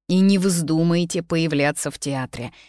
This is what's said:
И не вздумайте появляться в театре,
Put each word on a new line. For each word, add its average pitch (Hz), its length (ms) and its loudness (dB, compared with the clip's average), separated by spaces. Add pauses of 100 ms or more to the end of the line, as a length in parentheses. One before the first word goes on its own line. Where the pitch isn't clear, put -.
И 180 120 4
не 196 180 6
вздумайте 170 840 0
появляться 151 680 -2
в - 80 -12
театре, 127 540 -8 (160)